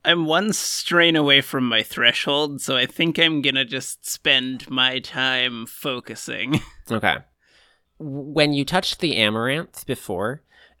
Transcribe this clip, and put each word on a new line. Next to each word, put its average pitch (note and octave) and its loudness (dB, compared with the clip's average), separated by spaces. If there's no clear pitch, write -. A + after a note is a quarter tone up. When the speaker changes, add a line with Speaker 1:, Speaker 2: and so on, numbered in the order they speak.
Speaker 1:
I'm E3+ 2
one F#3 2
strain E3+ 2
away C#3+ 6
from C3 -2
my A2 2
threshold, C#3+ 0
so C3+ -2
I B2+ 2
think E3 -2
I'm D#3+ 2
gonna C3+ 0
just B2 -8
spend C3 -2
my B2+ 0
time B2+ -2
focusing. B2 -4
<laughs> - -20
Speaker 2:
Okay. G#2 2
W-, C#3+ -8
when D3 4
you C#3 2
touched F3 -2
the D#3 0
amaranth A2+ 0
before, A2+ -4